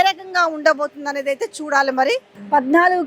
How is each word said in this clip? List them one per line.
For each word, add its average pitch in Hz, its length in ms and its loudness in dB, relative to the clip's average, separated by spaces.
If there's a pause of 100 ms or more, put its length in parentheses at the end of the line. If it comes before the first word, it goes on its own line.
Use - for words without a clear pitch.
రకంగా 370 340 -4 (140)
ఉండబోతుంది 294 560 -2
అనేది 277 220 -6
అయితే 269 120 -6 (120)
చూడాలి. 277 420 0
మరి 277 160 2 (380)
పద్నాలుగు 339 540 4